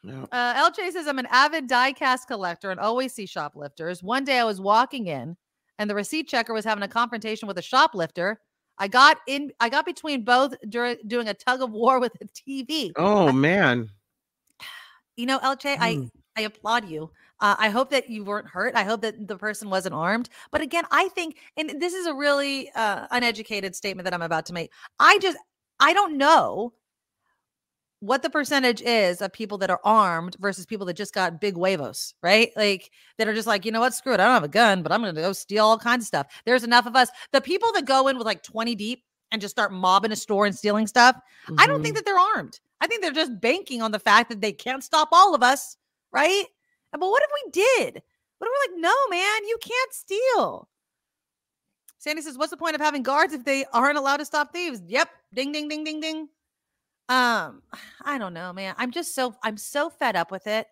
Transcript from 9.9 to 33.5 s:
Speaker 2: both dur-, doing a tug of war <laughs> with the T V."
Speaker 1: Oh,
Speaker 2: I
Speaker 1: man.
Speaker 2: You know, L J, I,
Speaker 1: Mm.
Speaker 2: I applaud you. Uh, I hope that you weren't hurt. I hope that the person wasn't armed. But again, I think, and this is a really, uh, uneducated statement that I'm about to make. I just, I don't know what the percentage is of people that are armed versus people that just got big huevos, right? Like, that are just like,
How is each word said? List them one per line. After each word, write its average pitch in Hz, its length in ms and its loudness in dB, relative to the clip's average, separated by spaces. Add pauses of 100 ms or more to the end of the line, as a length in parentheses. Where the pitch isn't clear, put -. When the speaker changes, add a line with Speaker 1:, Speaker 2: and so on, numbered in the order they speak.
Speaker 2:
both 254 320 2 (140)
dur-, 240 380 -4
doing 226 220 -4
a 202 60 -6
tug 254 280 -2
of 240 100 -4
war 240 260 2
<laughs> - 20 2
with 240 200 -2
the 202 140 -16
T 269 300 -10
V." 285 320 -4
Speaker 1:
Oh, 185 320 4
Speaker 2:
I 135 40 4
Speaker 1:
man. 135 560 2 (1300)
Speaker 2:
You 240 80 -8
know, 262 180 0
L 269 140 0
J, 277 240 -4
I, 233 140 0
Speaker 1:
Mm. 127 160 -6 (260)
Speaker 2:
I 220 60 -6
applaud 214 440 -4
you. 160 240 -10 (300)
Uh, 202 180 4
I 214 120 2
hope 254 200 0
that 254 200 -2
you 214 140 -10
weren't 208 240 -6
hurt. 214 260 -4
I 214 100 2
hope 214 160 -2
that 214 260 -8
the 190 120 -10
person 208 320 -8
wasn't 190 240 -2
armed. 190 340 -2 (220)
But 302 100 -2
again, 330 300 -4
I 349 180 2
think, 339 300 -8 (180)
and 294 240 -6
this 349 140 -2
is 370 120 -6
a 302 80 -2
really, 277 600 0
uh, 208 360 -2
uneducated 214 640 -2
statement 190 300 -8
that 180 80 -2
I'm 170 100 -4
about 165 240 -2
to 175 60 -12
make. 165 180 -8 (280)
I 381 220 8
just, 370 180 0 (420)
I 294 140 6
don't 349 240 2
know 233 540 4 (1300)
what 240 220 0
the 320 80 -4
percentage 262 520 0
is 208 400 2
of 190 100 -6
people 208 260 -8
that 190 120 -2
are 180 120 0
armed 185 560 2
versus 190 280 -4
people 202 200 -8
that 175 80 -4
just 196 200 -10
got 170 260 -2
big 202 140 -2
huevos, 170 680 -2
right? 214 320 4
Like, 208 360 -2 (260)
that 220 120 0
are 214 60 -2
just 220 120 -4
like, 202 180 0